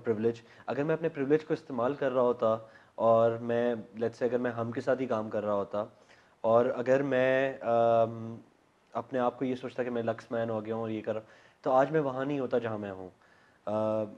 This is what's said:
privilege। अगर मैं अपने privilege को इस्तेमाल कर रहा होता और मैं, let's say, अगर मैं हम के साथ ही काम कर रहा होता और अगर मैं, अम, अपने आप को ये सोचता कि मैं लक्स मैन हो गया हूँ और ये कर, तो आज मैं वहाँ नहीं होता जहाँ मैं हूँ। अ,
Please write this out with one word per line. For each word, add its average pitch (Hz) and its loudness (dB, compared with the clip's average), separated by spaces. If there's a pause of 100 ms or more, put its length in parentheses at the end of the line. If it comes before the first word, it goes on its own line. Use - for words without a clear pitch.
privilege। 117 0 (300)
अगर 127 -2
मैं 160 0
अपने 165 -4
privilege 151 0
को 165 -4
इस्तेमाल 131 -2
कर 139 -2
रहा 127 4
होता 113 0 (280)
और 113 6
मैं, 120 0 (100)
let's 113 -2
say, - -14
अगर 123 2
मैं 123 -2
हम 117 -4
के 135 -6
साथ 127 0
ही 131 -2
काम 110 -2
कर 107 -4
रहा 104 0
होता 104 -4 (520)
और 117 6
अगर 127 2
मैं, 131 2
अम, 113 2 (560)
अपने 117 -6
आप 123 0
को 139 -4
ये 127 -2
सोचता 123 -6
कि 117 -6
मैं 120 -2
लक्स 113 -6
मैन 117 -2
हो 110 -4
गया 110 -6
हूँ 113 -4
और 113 -6
ये 110 -4
कर, 107 -6 (420)
तो 143 0
आज 135 4
मैं 156 0
वहाँ 135 -2
नहीं 143 -2
होता 123 0
जहाँ 113 -2
मैं 101 -6
हूँ। 92 -12 (560)
अ, 110 0 (140)